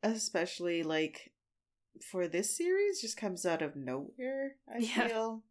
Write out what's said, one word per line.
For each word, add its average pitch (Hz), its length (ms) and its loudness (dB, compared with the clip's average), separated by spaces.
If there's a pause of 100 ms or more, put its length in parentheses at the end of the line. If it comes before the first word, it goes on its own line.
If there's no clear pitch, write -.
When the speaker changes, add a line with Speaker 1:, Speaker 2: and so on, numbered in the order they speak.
Speaker 1:
especially, 175 800 0
like, 156 500 0 (800)
for 180 160 2
this 170 280 2
series 381 460 4
just 220 160 -4
comes 185 280 -2
out 165 180 4
of 147 120 -4
nowhere, 254 800 -4 (140)
I 233 60 -6
Speaker 2:
Yeah. 233 300 2
Speaker 1:
feel. 226 440 -2